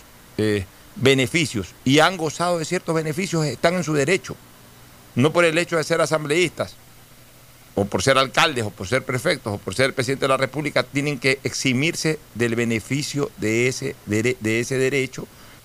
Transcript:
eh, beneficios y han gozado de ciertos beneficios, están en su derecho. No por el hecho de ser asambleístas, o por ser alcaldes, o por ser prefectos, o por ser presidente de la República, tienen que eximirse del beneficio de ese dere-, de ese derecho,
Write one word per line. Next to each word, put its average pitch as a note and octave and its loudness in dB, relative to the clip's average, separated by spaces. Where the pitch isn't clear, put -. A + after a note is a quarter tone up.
eh, G#2 0
beneficios B2+ 0
y C3+ 6
han F3 4
gozado E3+ -2
de D#3 -6
ciertos F3 -4
beneficios, D#3+ -2
están E3+ 0
en F3+ -2
su D#3 -2
derecho. D3+ 0
No D3 4
por E3+ 6
el D#3+ 2
hecho E3+ 0
de D3+ 0
ser E3 0
asambleístas, D3+ 0
o G2+ 2
por G2+ -2
ser C3 4
alcaldes, C3+ 2
o G#2 -4
por F#2+ -10
ser B2+ 0
prefectos, B2+ -2
o - -6
por F#2+ -8
ser C3 2
presidente C3+ -2
de C3+ 0
la C3 4
República, C3+ -2
tienen C#3 -4
que C3 2
eximirse D3+ -2
del A2+ 0
beneficio B2+ -2
de A#2+ 0
ese C3+ -6
dere-, A2 0
de A2 0
ese B2+ -4
derecho, C3 -2